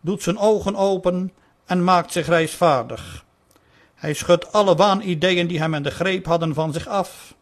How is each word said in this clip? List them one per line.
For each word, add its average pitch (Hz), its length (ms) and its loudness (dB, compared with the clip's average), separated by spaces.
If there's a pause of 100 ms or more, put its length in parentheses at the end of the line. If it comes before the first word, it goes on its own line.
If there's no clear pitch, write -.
doet 190 220 -6
zijn 190 140 -2
ogen 202 380 2
open 185 580 0 (320)
en 180 180 0
maakt 175 280 2
zich 156 160 -2
reisvaardig. 151 960 0 (720)
Hij 151 180 -6
schudt - 380 0
alle 196 240 4
waanideeën 180 720 2
die 165 120 -4
hem 160 140 -2
in 147 100 -4
de 143 80 -4
greep 185 340 -4
hadden 165 280 0
van 156 200 -2
zich 160 140 -6
af. - 540 -6